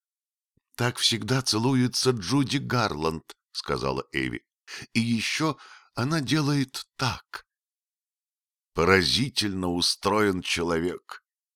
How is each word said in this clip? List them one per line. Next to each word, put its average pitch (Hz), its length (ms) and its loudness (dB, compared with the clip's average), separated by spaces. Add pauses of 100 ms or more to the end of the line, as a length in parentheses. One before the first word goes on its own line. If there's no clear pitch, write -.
(760)
«Так 120 220 -2
всегда 117 440 0
целуется 123 680 2
Джуди 127 460 0
Гарланд», 85 800 -2 (160)
сказала 67 600 -2
Эви. 64 340 -4 (480)
«И 120 60 2
ещё 117 580 0 (380)
она 147 260 -2
делает 143 640 0 (100)
так». - 500 -6 (1300)
Поразительно 92 960 2
устроен 98 720 0
человек. 85 800 -2 (320)